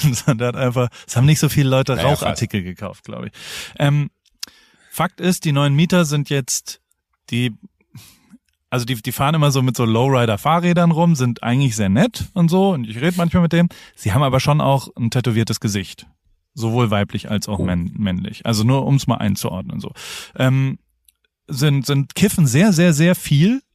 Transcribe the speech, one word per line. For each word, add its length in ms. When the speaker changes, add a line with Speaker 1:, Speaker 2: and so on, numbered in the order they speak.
Speaker 1:
sondern 240
der 100
hat 80
einfach, 320
es 100
haben 100
nicht 120
so 120
viele 180
Leute 280
Speaker 2:
Naja, 120
Speaker 1:
Rauchartikel 540
gekauft, 420
glaub 220
ich. 60
Ähm, 300
Fakt 300
ist, 240
die 80
neuen 220
Mieter 300
sind 260
jetzt, 500
die, 220
also 140
die, 160
die 120
fahren 220
immer 160
so 120
mit 140
so 80
Lowrider-Fahrrädern 1080
rum, 240
sind 280
eigentlich 340
sehr 120
nett 440
und 160
so 240
und 160
ich 120
rede 160
manchmal 260
mit 100
denen. 160
Sie 160
haben 100
aber 180
schon 200
auch 360
ein 140
tätowiertes 500
Gesicht. 460
Sowohl 380
weiblich 380
als 180
auch 100
Speaker 2:
Oh. 60
Speaker 1:
männ-, 320
männlich. 500
Also 160
nur 240
um's 220
mal 80
einzuordnen, 640
so. 120
Ähm, 420
sind, 380
sind, 280
kiffen 320
sehr, 260
sehr, 200
sehr 240
viel 460